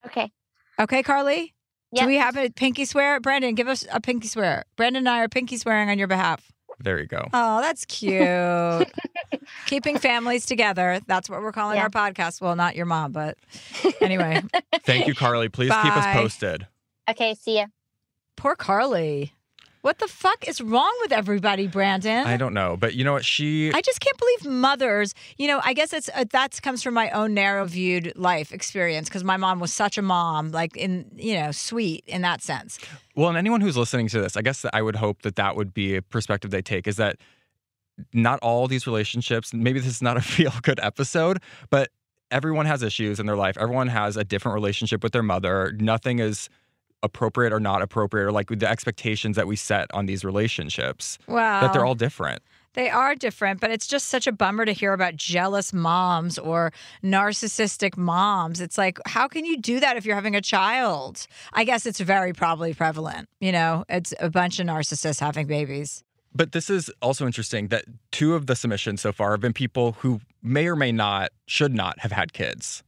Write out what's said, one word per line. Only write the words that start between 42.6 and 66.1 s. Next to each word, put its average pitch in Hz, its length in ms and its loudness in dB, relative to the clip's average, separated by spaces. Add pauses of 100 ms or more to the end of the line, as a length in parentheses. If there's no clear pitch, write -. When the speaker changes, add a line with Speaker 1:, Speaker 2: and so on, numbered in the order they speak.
Speaker 3:
has 143 180 0
issues 104 340 -2
in 104 80 -4
their 107 100 0
life. 98 220 0
Everyone 123 300 0
has 104 280 -2
a 107 60 -2
different 104 320 -2
relationship 107 480 -2
with 113 100 -2
their 120 120 2
mother. 92 560 0
Nothing 117 400 0
is 107 280 -2 (560)
appropriate 113 480 0
or 110 60 2
not 98 240 2
appropriate, 104 440 0
or, 104 40 2
like, 104 180 0
the 110 220 0
expectations 110 640 -2
that 98 140 0
we 104 80 -2
set 98 360 -2
on 101 140 -2
these 95 180 -4
relationships, 95 1040 -4
Speaker 2:
Wow. 220 340 2
Speaker 3:
that 190 120 4
they're 135 120 4
all 127 120 2
different. 101 460 -4 (320)
Speaker 2:
They 254 160 0
are 269 260 2
different, 196 440 -2
but 226 120 0
it's 220 160 -6
just 277 180 -2
such 262 220 0
a - 40 2
bummer 208 320 0
to 214 80 0
hear 196 200 0
about 180 240 0
jealous 185 560 -2
moms 175 640 2
or 165 340 0 (500)
narcissistic 208 760 -2
moms. 180 640 2
It's 180 180 -6
like, 190 280 0
how 254 220 0
can 320 160 -6
you 330 140 0
do 240 220 0
that 262 160 4
if 202 80 -8
you're 214 100 0
having 202 220 -2
a 202 40 2
child? 196 840 0 (260)
I 226 120 2
guess 233 220 0
it's 220 140 -6
very 185 320 2
probably 165 420 0
prevalent. 160 540 -4 (120)
You 185 120 0
know, 165 360 2
it's 175 320 -4
a 170 100 0
bunch 180 280 0
of 180 80 -2
narcissists 156 540 -2
having 147 260 -2
babies. 143 560 -4 (320)